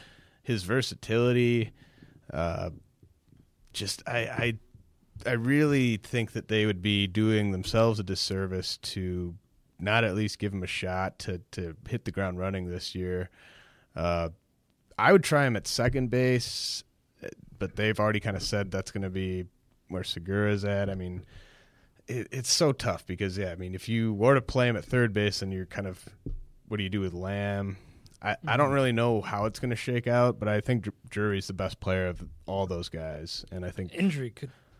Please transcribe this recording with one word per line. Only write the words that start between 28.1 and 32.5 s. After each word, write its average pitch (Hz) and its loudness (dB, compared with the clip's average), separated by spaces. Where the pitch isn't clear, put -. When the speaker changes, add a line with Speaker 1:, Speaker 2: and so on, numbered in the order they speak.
Speaker 1:
I, 104 -2
I 113 4
don't 143 4
Speaker 2:
Mm-hmm. 135 2
Speaker 1:
really 135 4
know 117 4
how 104 -2
it's 110 -4
gonna 123 -2
shake 120 -2
out, 123 4
but 104 -2
I 104 2
think 117 0
Dr-, 104 -6
Drury's 104 0
the 98 -6
best 92 -4
player 92 0
of 87 -6
all 95 -2